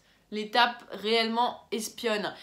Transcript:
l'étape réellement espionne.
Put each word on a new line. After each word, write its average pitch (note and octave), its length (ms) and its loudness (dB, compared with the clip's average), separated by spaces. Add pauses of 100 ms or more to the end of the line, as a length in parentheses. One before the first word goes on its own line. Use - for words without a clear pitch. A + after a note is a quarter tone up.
(320)
l'étape A#3 600 2
réellement A3+ 680 0 (100)
espionne. G#3+ 720 -2